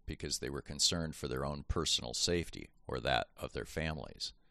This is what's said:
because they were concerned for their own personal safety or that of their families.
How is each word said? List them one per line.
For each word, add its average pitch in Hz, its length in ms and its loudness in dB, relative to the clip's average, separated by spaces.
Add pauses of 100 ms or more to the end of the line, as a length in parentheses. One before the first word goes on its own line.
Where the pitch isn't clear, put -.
because 73 320 -4
they 65 100 -2
were 69 140 -4
concerned 80 520 2
for 76 120 -4
their 65 180 0
own 73 200 -2
personal 62 500 2
safety - 560 0 (160)
or 65 120 -2
that 60 380 2
of - 160 -8
their 60 140 -4
families. 78 680 -4 (180)